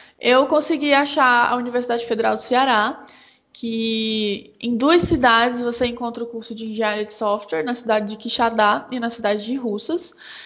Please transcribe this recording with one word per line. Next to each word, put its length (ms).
eu 260
consegui 460
achar 580
a 60
Universidade 480
Federal 300
do 80
Ceará, 600
que 1080
em 160
duas 260
cidades 600
você 240
encontra 360
o 40
curso 280
de 160
engenharia 360
de 60
software, 500
na 120
cidade 360
de 60
Quixadá 760
e 80
na 80
cidade 360
de 120
Russas. 580